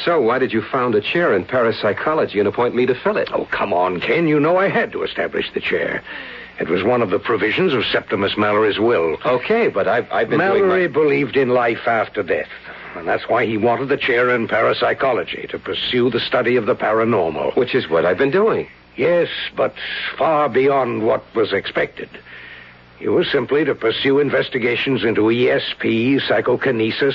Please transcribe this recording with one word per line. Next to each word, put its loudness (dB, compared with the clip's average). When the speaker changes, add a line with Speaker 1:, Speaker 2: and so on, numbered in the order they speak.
Speaker 1:
so, 2
why 2
did 0
you 0
found -2
a 4
chair 0
in 0
parapsychology 0
and 4
appoint 0
me 2
to 2
fill -2
it? -2
Speaker 2:
Oh, -2
come -2
on, 0
Ken. 0
You 4
know 4
I 2
had -2
to -6
establish -4
the -4
chair. -2
It -4
was 0
one 2
of -2
the 2
provisions 0
of 0
Septimus -2
Mallory's 2
will. 2
Speaker 1:
Okay, 2
but -2
I've, 0
I've 0
been 0
Speaker 2:
Mallory 2
Speaker 1:
doing 4
my 0
Speaker 2:
believed 0
in 2
life 0
after 0
death. -4
And -10
that's -2
why 2
he -2
wanted 0
the 0
chair 2
in 0
parapsychology, 0
to -8
pursue 0
the 0
study 0
of 0
the 2
paranormal. 0
Speaker 1:
Which 0
is 0
what 2
I've 2
been 2
doing. 2
Speaker 2:
Yes, 2
but 0
far 2
beyond 2
what 0
was 0
expected. -4
You -2
were 2
simply 0
to 0
pursue 0
investigations 0
into 2
E 2
S 0
P, 2
psychokinesis, 0